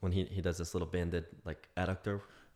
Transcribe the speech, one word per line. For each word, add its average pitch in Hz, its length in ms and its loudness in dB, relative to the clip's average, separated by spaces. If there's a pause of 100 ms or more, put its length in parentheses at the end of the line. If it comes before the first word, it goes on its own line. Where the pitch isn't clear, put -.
when 92 120 2
he, 92 140 4
he 95 140 -2
does 85 180 2
this 85 160 -2
little 87 140 0
banded, 85 380 0 (180)
like, - 320 -6
adductor 92 460 0 (340)